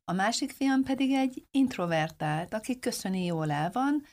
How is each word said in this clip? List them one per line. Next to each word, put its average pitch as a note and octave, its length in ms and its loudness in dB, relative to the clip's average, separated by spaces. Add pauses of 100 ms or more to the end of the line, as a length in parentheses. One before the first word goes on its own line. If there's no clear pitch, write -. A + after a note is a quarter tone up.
A F3+ 80 -4
másik A3 380 0
fiam C4+ 320 2
pedig C4+ 300 0
egy C4 380 0
introvertált, E3+ 1040 0
aki B3 240 -4
köszöni, F#3+ 460 -2
jól D#3+ 260 0
el D3+ 220 0
van. C#4+ 300 0 (100)